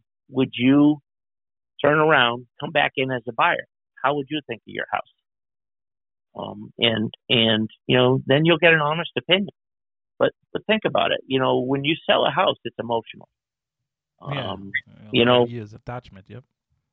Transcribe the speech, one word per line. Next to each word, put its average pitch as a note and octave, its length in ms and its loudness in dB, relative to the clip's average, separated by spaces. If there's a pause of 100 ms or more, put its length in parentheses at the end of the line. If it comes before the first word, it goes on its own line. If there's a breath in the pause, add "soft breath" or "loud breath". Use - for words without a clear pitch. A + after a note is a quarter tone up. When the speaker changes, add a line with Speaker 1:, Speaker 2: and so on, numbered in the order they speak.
(300)
Speaker 1:
"Would C3 240 -2
you C#3+ 440 4 (880)
turn D3 160 4
around, B2+ 480 2 (120)
come G#3+ 120 -8
back C#3+ 240 -2
in C3 160 -2
as B2 160 -4
a A#2+ 60 -8
buyer? D#3+ 320 -2 (380)
How C#3 120 0
would C#3 140 -4
you D3 180 -6
think A2+ 200 -10
of G2 60 -16
your - 180 -8
house?" - 100 -4 (1300)
Um, G#2 440 -12
and, A2+ 340 0 (160)
and, A2+ 400 2 (160)
you B2+ 120 2
know, B2+ 280 4
then C#3+ 200 2
you'll E3 120 4
get E3 160 4
an D#3 80 2
honest D#3 360 -4
opinion. F#3 320 -2 (680)
But, - 140 2 (200)
but - 140 -10
think G#3+ 200 0
about - 260 0
it. - 160 -4
You C3 120 0
know, B2+ 200 0
when C3+ 240 -2
you D#3 120 -2 (140)
sell A3 160 2
a D#3 60 0
house, E3 320 0
it's A2+ 160 -14
emotional. A2+ 500 -8 (920)
Speaker 2:
Yeah. C3+ 300 -8
Speaker 1:
Um, G2 200 -14 (160)
Speaker 2:
A - 260 -20
Speaker 1:
you A#2+ 100 2
Speaker 2:
lot B2 80 4
Speaker 1:
know, B2 120 4
Speaker 2:
of A#2+ 80 -4
years A2 220 -12
attachment. A2 560 -16
Yep. A#2+ 140 -18 (500)